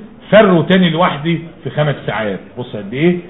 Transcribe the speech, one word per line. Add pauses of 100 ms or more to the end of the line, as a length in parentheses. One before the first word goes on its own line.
(320)
فروا
تاني
لوحدي (240)
في
خمس (120)
ساعات. (180)
بص
قد
ايه، (120)